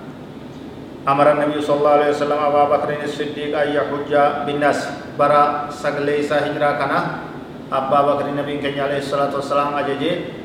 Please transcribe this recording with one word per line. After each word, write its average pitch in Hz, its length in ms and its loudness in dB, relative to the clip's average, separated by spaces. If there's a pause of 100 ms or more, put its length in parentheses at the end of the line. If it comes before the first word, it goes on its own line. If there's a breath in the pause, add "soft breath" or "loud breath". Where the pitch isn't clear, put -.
(1040)
Amara 147 320 6
Nabiyyu 147 280 0
sallallahu 147 360 4
alaihi 147 120 4
wasallam 147 320 0
Abaa 143 220 4 (100)
Bakrin 147 320 -2
Siddiq 147 480 -4
an 147 160 0
yahujja 143 720 2
binnaas. 143 440 0 (280)
Bara 147 520 4
sagalee 143 520 -2
isaa 147 280 0
hijiraa 147 280 0
kana 151 540 -2 (420)
Abbaa 135 320 2
Bakrii 143 320 0
Nabiin 143 240 -4
keenya 139 320 -2
alayhi 139 160 -2
salaatu 139 320 0
wassalaam 143 400 0
ajajee, 139 360 0 (300)